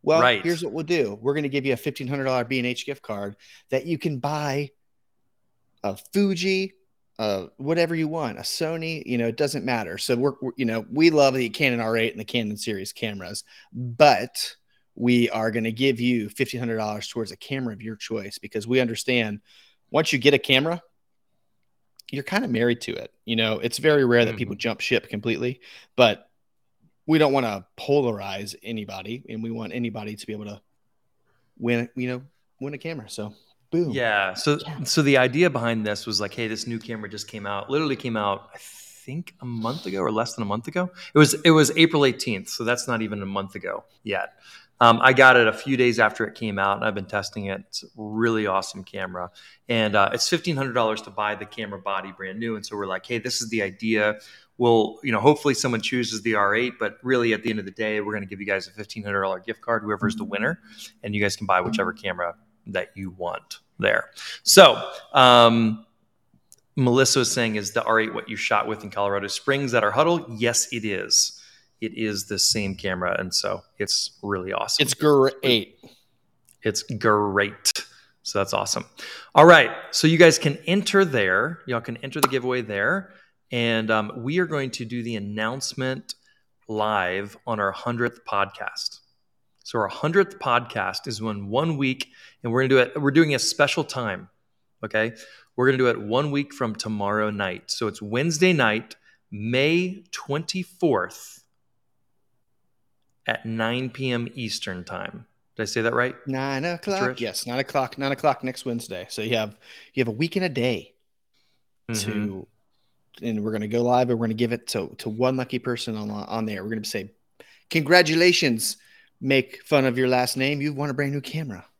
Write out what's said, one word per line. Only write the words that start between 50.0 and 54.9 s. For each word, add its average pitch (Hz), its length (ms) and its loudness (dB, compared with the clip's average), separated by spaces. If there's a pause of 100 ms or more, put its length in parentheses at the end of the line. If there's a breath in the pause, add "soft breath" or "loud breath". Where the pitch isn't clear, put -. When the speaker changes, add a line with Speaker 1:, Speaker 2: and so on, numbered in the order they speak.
Speaker 2:
it's - 160 -2
fifteen 165 260 -2
hundred 135 180 -4
dollars 110 280 0
to - 80 -18
buy 104 260 -4
the 101 120 -12
camera 101 340 -12
body 95 340 -6
brand 95 240 -12
new. 117 160 -6
And 101 100 -12
so 107 120 -10
we're 101 80 -4
like, 92 200 -6
"Hey, 120 120 -4
this 123 240 -6
is 113 80 -8
the 110 140 -2
idea. 107 560 0 (400 loud breath)
We'll, 117 420 4